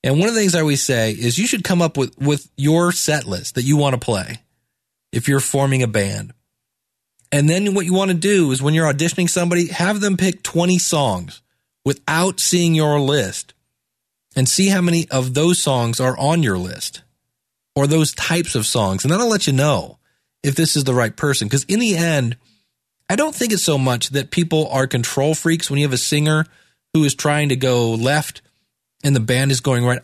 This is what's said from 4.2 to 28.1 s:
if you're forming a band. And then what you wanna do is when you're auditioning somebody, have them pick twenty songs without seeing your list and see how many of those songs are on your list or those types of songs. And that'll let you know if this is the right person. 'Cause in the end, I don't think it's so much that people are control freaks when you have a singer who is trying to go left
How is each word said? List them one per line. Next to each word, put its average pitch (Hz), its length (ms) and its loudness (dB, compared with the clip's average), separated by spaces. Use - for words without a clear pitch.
if - 160 -2
you're 139 120 2
forming 135 420 0
a 117 60 0
band. 101 440 -2
And 147 180 2
then 190 260 0
what 190 120 0
you 180 80 0
wanna 190 200 2
do 175 360 2
is 127 120 -2
when 151 120 2
you're 160 180 2
auditioning 170 360 0
somebody, 175 400 0
have 196 320 -2
them 196 160 0
pick 180 260 -2
twenty 180 360 0
songs 113 640 -2
without 160 560 -2
seeing 170 340 2
your 151 260 2
list 135 540 -2
and 131 140 2
see 190 200 2
how 196 120 2
many 170 300 0
of 127 240 -2
those 165 280 0
songs 120 380 -2
are 127 180 0
on 160 240 0
your 98 160 0
list - 440 -10
or 139 120 2
those 156 260 2
types - 420 -4
of 107 120 -2
songs. 95 360 -2
And 131 100 0
that'll 226 180 0
let 208 160 0
you 143 60 0
know 135 460 0
if 143 140 -2
this 160 200 0
is 143 80 -2
the 131 80 0
right 120 240 0
person. 135 320 -2
'Cause 127 200 -2
in 196 100 0
the 226 180 0
end, 147 400 0
I 190 80 -2
don't 302 180 0
think 240 180 -2
it's 190 100 0
so 147 160 2
much 123 320 0
that 135 200 -4
people 165 380 0
are 135 180 0
control 135 480 0
freaks 165 360 -2
when 139 80 0
you 147 80 2
have 135 80 0
a 127 40 0
singer 156 460 2
who 156 120 4
is 139 100 0
trying 147 340 0
to 131 80 0
go 123 380 0
left 131 480 -2